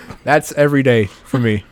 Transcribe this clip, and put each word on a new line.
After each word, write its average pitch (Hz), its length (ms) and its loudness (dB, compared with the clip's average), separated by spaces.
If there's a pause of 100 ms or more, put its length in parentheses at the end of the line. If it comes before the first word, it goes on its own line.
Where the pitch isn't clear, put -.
(240)
That's 151 280 -2
every 143 320 0
day 117 220 2
for - 340 -6
me. 107 320 -2